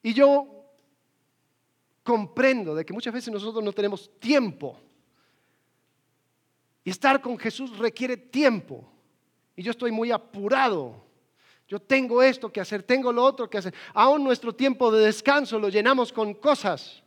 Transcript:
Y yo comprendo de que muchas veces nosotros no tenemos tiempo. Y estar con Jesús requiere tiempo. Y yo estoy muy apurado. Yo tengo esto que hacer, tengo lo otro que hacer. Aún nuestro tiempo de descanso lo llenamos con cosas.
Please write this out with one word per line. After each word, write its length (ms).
Y 60
yo 340
comprendo 720
de 100
que 80
muchas 220
veces 180
nosotros 320
no 80
tenemos 380
tiempo. 580
Y 60
estar 320
con 160
Jesús 400
requiere 400
tiempo. 680
Y 60
yo 80
estoy 220
muy 180
apurado. 920
Yo 140
tengo 420
esto 300
que 80
hacer, 220
tengo 320
lo 100
otro 240
que 80
hacer. 160
Aún 280
nuestro 320
tiempo 380
de 140
descanso 520
lo 120
llenamos 420
con 220
cosas. 720